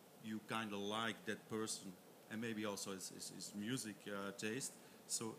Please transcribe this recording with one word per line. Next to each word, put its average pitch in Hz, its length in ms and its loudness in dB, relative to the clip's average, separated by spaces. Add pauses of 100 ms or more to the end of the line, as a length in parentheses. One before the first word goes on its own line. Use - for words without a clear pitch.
(240)
you 110 240 2
kinda 110 280 4
like 104 400 4 (100)
that 104 240 0
person, 107 420 2 (380)
and 110 100 0
maybe 110 260 2
also 101 260 0
his, 92 220 -2
his, 90 200 -4
his 95 240 -6
music, 110 380 2 (100)
uh, 101 320 2
taste, 113 340 2 (340)
so 113 320 2